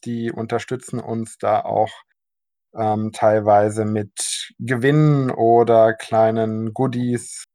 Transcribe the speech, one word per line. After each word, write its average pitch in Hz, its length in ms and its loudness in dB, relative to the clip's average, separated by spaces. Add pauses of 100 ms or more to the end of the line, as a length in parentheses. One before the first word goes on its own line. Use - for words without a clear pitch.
Die 117 280 -6
unterstützen 117 680 -6
uns 113 380 -8
da 107 240 0
auch - 320 -2 (840)
ähm, 107 340 -2
teilweise 107 720 2
mit - 720 -6
Gewinnen 135 720 2
oder 113 640 4
kleinen 110 800 -2
Goodies 123 680 -4 (100)